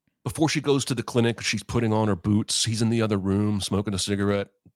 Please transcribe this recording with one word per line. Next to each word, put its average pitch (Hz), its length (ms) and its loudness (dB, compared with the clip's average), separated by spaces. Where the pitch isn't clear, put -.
before 147 260 0
she 156 120 -2
goes 139 240 2
to 120 100 -2
the 113 80 -2
clinic, 117 380 0
she's - 220 -4
putting 117 300 0
on 110 140 2
her 101 80 2
boots, 104 500 0
he's 110 160 -2
in 113 80 2
the 117 120 2
other 107 160 2
room 98 440 0
smoking 101 320 -2
a 95 60 -2
cigarette, 101 480 0